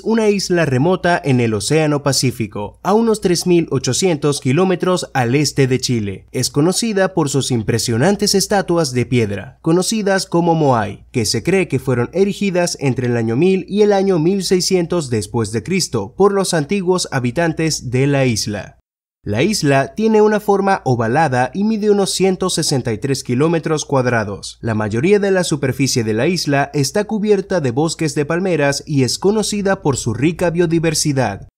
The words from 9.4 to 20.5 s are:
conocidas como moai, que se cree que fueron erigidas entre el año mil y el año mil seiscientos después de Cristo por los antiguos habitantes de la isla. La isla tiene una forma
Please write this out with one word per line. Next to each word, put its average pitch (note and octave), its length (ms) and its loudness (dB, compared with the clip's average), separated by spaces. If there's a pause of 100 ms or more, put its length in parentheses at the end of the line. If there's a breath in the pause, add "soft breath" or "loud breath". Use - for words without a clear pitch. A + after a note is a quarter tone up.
conocidas F#3+ 680 0
como E3+ 280 0
moai, A#2 560 0
que A2+ 140 0
se A2 180 -2
cree F3+ 240 0
que C3 120 -2
fueron A#2+ 340 -2
erigidas F#3 640 0
entre B2 280 -2
el A#2+ 100 0
año A2+ 180 -2
mil F#3 320 2
y G3+ 140 0
el G#3 100 4
año G3 260 2
mil F3 280 0
seiscientos F3 640 0
después G#2+ 420 -2
de A2+ 100 -4
Cristo B2+ 540 -4
por G3+ 160 4
los G3 220 -2
antiguos F3 580 0
habitantes D3+ 800 -2
de C3 160 2
la C#3 180 2
isla. G#2+ 520 -4 (460)
La G#2 200 -2
isla C#3+ 500 0
tiene G#3+ 300 4
una G#3+ 160 2
forma G3 440 0